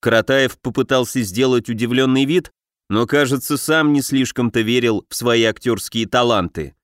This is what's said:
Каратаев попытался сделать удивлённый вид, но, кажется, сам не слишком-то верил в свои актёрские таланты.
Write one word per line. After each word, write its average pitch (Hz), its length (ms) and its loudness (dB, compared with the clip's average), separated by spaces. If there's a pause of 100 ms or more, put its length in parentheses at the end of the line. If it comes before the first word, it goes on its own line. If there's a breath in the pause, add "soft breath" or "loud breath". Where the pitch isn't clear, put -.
Каратаев 120 580 0
попытался 127 640 -2
сделать 120 460 0
удивлённый 127 560 0
вид, 156 280 -2 (360)
но, 110 180 0
кажется, 139 500 0
сам 156 360 2
не 143 100 2
слишком-то 123 580 -2
верил 113 480 0
в - 60 -14
свои 117 300 2
актёрские 113 600 -2
таланты. 98 760 0